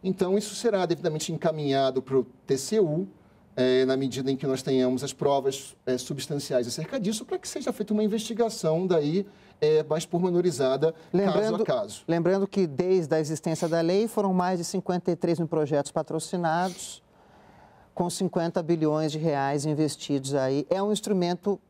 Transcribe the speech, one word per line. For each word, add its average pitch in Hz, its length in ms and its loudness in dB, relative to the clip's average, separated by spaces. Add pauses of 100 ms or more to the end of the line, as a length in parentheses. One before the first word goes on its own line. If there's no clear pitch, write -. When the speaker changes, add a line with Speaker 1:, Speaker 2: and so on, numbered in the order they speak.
Speaker 1:
Então, 190 360 2
isso - 180 -4
será 202 300 2
devidamente 160 480 -2
encaminhado 135 680 0
pro 131 220 2 (240)
T 135 100 2
C 214 220 0
U, 175 280 2 (480)
é, 127 280 4
na 131 140 2
medida 135 340 -2
em 131 60 0
que 143 100 -4
nós 127 160 -2
tenhamos 127 400 2
as 139 80 -6
provas, 139 640 0 (100)
é, 127 120 0
substanciais 135 680 -2
acerca 160 320 -6
disso, 214 280 -2
para 370 120 -4
que - 100 -10
seja - 260 -6
feita 214 200 -4
uma 214 100 2
investigação 214 840 0
daí, 170 400 2 (320)
é, 151 240 4
mais 156 220 -2
pormenorizada, 165 880 2
caso - 180 -20
a 175 60 2
Speaker 2:
Lembrando, 202 480 2
Speaker 1:
caso. 110 420 -2
Speaker 2:
lembrando 180 400 2
que 196 180 0
desde 165 480 2
a 160 60 4
existência 160 480 -2
da 165 140 2
lei 190 260 2
foram 202 260 0
mais 185 260 -2
de 170 60 -6
cinquenta 180 460 -4
e 165 40 2
três 170 220 0
mil 170 100 -2
projetos 147 440 0
patrocinados, 170 1120 -4 (880)
com 175 160 -2
cinquenta 170 540 -2
bilhões 156 480 0
de 156 80 -6
reais 143 460 0
investidos 143 680 -2
aí. 135 340 0
É 190 140 0
um 208 100 0
instrumento 185 800 -2